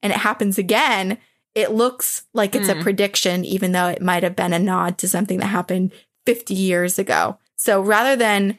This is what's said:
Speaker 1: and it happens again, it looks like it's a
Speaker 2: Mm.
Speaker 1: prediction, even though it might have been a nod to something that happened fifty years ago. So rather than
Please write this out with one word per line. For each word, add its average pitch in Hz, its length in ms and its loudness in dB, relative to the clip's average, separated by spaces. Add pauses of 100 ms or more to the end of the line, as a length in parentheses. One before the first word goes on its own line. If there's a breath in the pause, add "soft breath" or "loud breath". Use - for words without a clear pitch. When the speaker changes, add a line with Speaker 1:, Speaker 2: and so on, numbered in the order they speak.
Speaker 1:
and 202 100 -2
it - 60 -2
happens 208 400 -2
again, 208 580 0 (380 soft breath)
it 214 160 0
looks 247 540 -2 (100)
like 208 200 0
it's 202 140 0
a 196 60 2
Speaker 2:
Mm. 160 80 -4
Speaker 1:
prediction, 190 640 0
even 190 280 -2
though 180 160 2
it 175 140 -4
might 180 220 2
have 180 120 -2
been 180 160 0
a 170 60 2
nod 185 400 0
to - 100 -4
something 190 300 -2
that 202 80 -2
happened 185 460 -2 (340 loud breath)
fifty - 280 0
years 180 440 0
ago. 135 400 0 (200)
So 202 220 2
rather 214 360 2
than 202 420 2